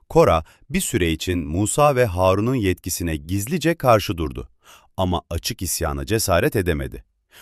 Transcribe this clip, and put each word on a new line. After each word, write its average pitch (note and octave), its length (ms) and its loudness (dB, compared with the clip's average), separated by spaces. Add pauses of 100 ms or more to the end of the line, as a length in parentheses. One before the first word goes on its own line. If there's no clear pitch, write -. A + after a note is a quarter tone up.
Korah, G2 360 4 (260)
bir D#3+ 100 -4
süre F2 300 0
için F2 280 -2 (100)
Musa G#2+ 480 2
ve B2 100 4
Harun'un F#2+ 480 2
yetkisine F2+ 600 -2
gizlice G2+ 580 -2
karşı A2 440 2
durdu. C2 300 -6 (480)
Ama F#2 340 0
açık - 320 -8
isyana D2 440 -4
cesaret G2 500 0
edemedi. D#2 480 -2 (380)